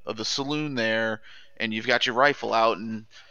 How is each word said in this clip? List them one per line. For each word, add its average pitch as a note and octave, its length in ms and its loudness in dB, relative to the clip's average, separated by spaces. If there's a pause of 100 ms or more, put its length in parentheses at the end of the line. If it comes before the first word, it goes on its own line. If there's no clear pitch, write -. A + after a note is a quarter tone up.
of A2 120 -6
the A2 80 -6
saloon D3 500 -4
there, A2+ 460 -2 (340)
and A2 180 -4
you've A2+ 140 -4
got A#2+ 180 2
your B2 100 -2
rifle B2+ 380 4
out, A2+ 240 4
and, A2 280 -8 (260)